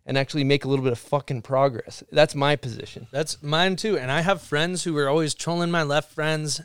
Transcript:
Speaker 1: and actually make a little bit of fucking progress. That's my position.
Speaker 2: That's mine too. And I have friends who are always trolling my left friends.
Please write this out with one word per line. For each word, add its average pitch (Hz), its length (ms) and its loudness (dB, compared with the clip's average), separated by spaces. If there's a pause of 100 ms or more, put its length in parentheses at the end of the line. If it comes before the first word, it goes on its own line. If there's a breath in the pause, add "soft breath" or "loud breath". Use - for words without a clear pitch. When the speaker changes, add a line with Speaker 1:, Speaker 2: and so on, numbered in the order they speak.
Speaker 1:
and 135 100 -2
actually 139 280 0
make 139 200 2
a 135 40 -4
little 135 160 2
bit 131 80 2
of 117 80 -4
fucking 135 420 -4
progress. 131 600 0 (100)
That's 151 240 4
my 143 180 2
position. - 560 -8
Speaker 2:
That's 147 320 -4
mine 165 340 2
too. 208 220 0
And 127 120 -4
I 175 100 2
have 180 200 2
friends 165 440 -2
who 165 120 -2
are 143 120 2
always 151 260 2
trolling 170 360 -2
my 170 120 2
left 147 300 0
friends. 151 520 -2